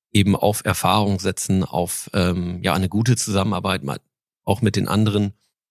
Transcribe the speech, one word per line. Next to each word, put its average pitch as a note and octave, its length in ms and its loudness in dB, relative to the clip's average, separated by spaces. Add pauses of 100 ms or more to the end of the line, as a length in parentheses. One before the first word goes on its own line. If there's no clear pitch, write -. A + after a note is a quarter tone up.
(140)
eben G2 240 4
auf - 260 2
Erfahrung G2 560 2
setzen, F#2+ 460 0
auf, - 480 -6
ähm, F2+ 500 0
ja, F#2 100 2
eine F#2 140 0
gute A2+ 300 2
Zusammenarbeit F#2+ 680 -2
ma-, C#2 160 -6 (460)
auch G2+ 160 0
mit G#2 160 0
den G2 100 -2
anderen G#2 460 0 (380)